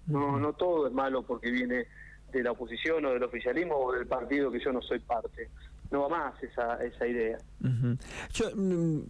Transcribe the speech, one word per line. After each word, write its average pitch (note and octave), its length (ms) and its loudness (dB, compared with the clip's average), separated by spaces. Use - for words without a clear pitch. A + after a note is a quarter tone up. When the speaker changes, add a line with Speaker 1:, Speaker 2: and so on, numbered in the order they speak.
Speaker 1:
No, C#3+ 220 2
Speaker 2:
Ujú. C#3 100 2
Speaker 1:
no D3 140 2
todo E3 340 4
es A#2+ 60 0
malo C3 300 0
porque A#2+ 280 -2
viene B2 360 0
de C3 120 2
la A#2+ 100 2
oposición C#3+ 540 0
o C3 60 4
del B2 100 2
oficialismo B2 540 0
o B2+ 160 2
del B2 140 0
partido C#3 440 2
que A#2+ 100 -2
yo C#3+ 100 0
no B2 120 0
soy B2 160 -2
parte. A#2 500 -4
No C#3+ 120 2
va C#3 80 2
más D#3 320 -2
esa, A#2+ 320 -2
esa A#2+ 220 -2
idea. A#2 320 2
Speaker 2:
Ujú. B2 320 2
Yo, A3 200 0
mm, E3+ 560 2